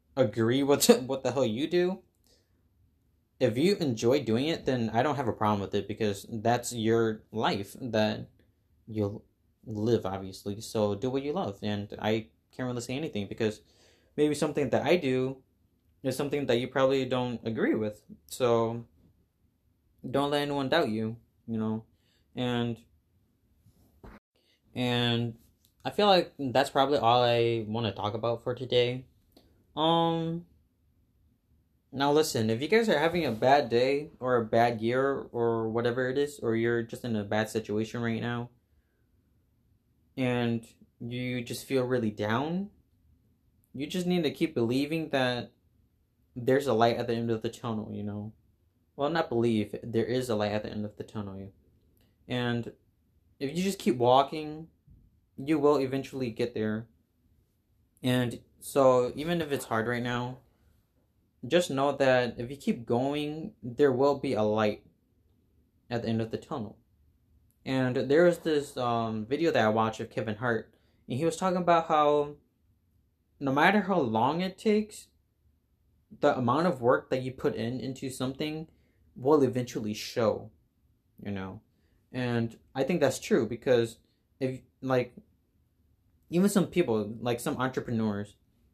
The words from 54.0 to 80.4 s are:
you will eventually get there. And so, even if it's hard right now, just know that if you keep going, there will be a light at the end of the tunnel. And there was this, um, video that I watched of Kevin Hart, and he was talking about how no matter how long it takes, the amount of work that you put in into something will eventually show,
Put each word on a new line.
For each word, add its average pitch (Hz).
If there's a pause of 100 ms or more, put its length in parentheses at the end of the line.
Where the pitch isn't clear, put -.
you 147
will 147
eventually 135
get 120
there. 107 (1160)
And 127 (200)
so, 127
even 165
if 147
it's 131
hard 110
right 120
now, 123 (1080)
just 165
know 139
that 127
if 120
you 143
keep 120
going, 147 (100)
there 127
will 135
be 135
a 107
light 107 (1080)
at 120
the -
end 113
of 113
the -
tunnel. 113 (880)
And 131
there 139
was 170
this, 147
um, 113
video 147
that 117
I 110
watched 110
of 110
Kevin 110
Hart, 117 (340)
and 127
he 160
was 165
talking 185
about 170
how 147 (1080)
no 135
matter 185
how 180
long 127
it 185
takes, 214 (1120)
the 143
amount 131
of 131
work 165
that 131
you 127
put 131
in 120
into 131
something 151 (480)
will 139
eventually 120
show, 107 (720)